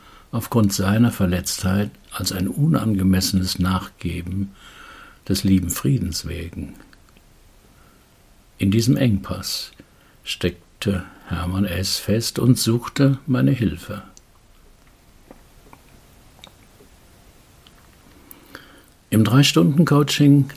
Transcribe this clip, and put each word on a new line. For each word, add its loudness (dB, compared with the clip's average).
aufgrund 0
seiner 2
Verletztheit -2
als -6
ein -4
unangemessenes 0
Nachgeben -4
des -2
lieben 2
Friedens -2
wegen. -10
In 2
diesem 2
Engpass -4
steckte -4
Hermann -2
S. -4
fest -2
und 4
suchte 0
meine 2
Hilfe. -4
Im 4
Drei-Stunden-Coaching 4